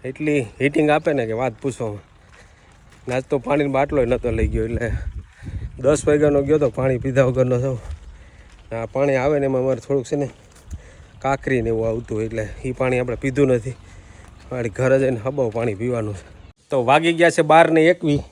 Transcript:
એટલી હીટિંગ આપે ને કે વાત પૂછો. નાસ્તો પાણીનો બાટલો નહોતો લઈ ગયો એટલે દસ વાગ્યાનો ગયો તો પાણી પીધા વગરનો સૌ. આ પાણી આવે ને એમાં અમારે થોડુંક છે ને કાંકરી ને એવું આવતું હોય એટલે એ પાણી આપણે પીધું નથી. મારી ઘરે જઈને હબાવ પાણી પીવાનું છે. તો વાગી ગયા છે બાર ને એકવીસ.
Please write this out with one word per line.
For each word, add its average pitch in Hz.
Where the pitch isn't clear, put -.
એટલી 147
હીટિંગ 151
આપે 156
ને 120
કે 110
વાત 127
પૂછો. 123
નાસ્તો 131
પાણીનો 143
બાટલો 143
નહોતો 123
લઈ -
ગયો 110
એટલે 117
દસ 147
વાગ્યાનો 147
ગયો 151
તો 131
પાણી 131
પીધા 131
વગરનો 127
સૌ. 131
આ 113
પાણી 135
આવે 147
ને 139
એમાં 131
અમારે 131
થોડુંક 139
છે 156
ને 135
કાંકરી 135
ને 113
એવું 113
આવતું 113
હોય 110
એટલે 110
એ 127
પાણી 127
આપણે 120
પીધું 135
નથી. 120
મારી 120
ઘરે 131
જઈને 131
હબાવ 131
પાણી 113
પીવાનું 117
છે. -
તો 143
વાગી 160
ગયા 170
છે 170
બાર 160
ને 160
એકવીસ. 151